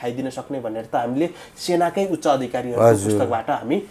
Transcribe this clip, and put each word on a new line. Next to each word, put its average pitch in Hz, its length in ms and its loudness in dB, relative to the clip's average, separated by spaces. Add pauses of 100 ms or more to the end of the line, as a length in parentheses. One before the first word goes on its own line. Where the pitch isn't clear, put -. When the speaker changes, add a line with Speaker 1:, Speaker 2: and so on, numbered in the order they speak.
Speaker 1:
खाइदिन 127 280 -4
सक्ने 131 300 -8
भनेर 113 240 -6
त 110 120 -6
हामीले 127 340 -2 (280)
सेनाकै 175 540 0
उच्च 156 160 -2
अधिकारीहरूको 123 580 2
Speaker 2:
हजुर। 107 260 6
Speaker 1:
पुस्तकबाट 113 380 0
हामी 143 420 -2